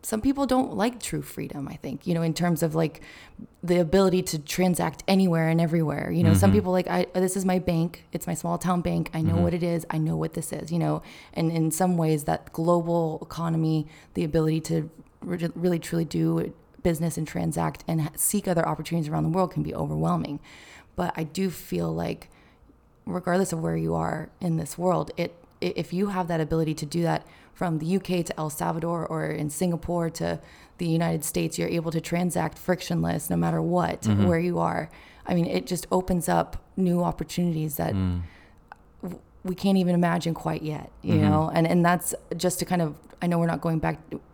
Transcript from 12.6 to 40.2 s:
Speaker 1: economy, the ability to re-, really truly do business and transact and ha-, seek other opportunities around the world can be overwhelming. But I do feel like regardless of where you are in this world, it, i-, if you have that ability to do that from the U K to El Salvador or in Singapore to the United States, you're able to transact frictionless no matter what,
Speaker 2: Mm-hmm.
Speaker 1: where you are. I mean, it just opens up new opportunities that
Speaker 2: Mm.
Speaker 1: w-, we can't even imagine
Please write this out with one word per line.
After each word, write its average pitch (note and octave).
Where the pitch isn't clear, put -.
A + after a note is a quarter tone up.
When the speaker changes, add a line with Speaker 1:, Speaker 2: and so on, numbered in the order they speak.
Speaker 1:
economy, D#3+
the F3
ability D#3
to D#3+
re-, F3
really E3+
truly E3
do E3
business E3
and D#3+
transact E3
and D#3+
ha-, D3+
seek -
other E3
opportunities D#3
around D#3+
the D#3+
world F3+
can D#3
be -
overwhelming. D#3
But F3
I E3+
do F#3
feel E3+
like E3+
regardless F3+
of D#3+
where E3
you E3
are E3
in E3
this -
world, E3+
it, E3+
i-, F3+
if -
you G3
have F#3
that E3+
ability D#3
to D#3
do E3+
that D#3+
from E3+
the D#3
U F#3+
K F#3
to -
El D#3
Salvador E3
or D#3+
in D3+
Singapore E3+
to E3
the F3
United E3
States, E3
you're E3+
able E3
to E3
transact E3+
frictionless E3+
no F3
matter E3
what, E3+
Speaker 2:
Mm-hmm. A2
Speaker 1:
where E3+
you F3
are. E3+
I -
mean, F3
it -
just F3
opens F#3
up E3+
new F3
opportunities D#3+
that E3
Speaker 2:
Mm. F#2
Speaker 1:
w-, F3+
we F#3
can't G3
even F3+
imagine E3+